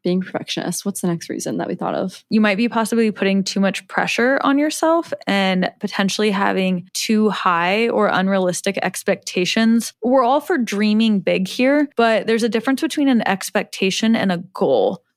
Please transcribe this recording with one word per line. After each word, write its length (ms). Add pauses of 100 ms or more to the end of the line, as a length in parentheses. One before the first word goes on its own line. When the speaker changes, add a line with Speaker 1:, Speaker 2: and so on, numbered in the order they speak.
Speaker 1:
being 200
perfectionist. 640
What's 160
the 60
next 200
reason 300
that 100
we 60
thought 200
of? 360
Speaker 2:
You 100
might 160
be 140
possibly 400
putting 340
too 160
much 280
pressure 540
on 140
yourself 560 (140)
and 520
potentially 520
having 640
too 340
high 640
or 180
unrealistic 760
expectations. 1080 (100)
We're 220
all 160
for 160
dreaming 640
big 280
here, 480
but 300
there's 160
a 60
difference 320
between 280
an 200
expectation 880
and 160
a 60 (160)
goal, 480 (140)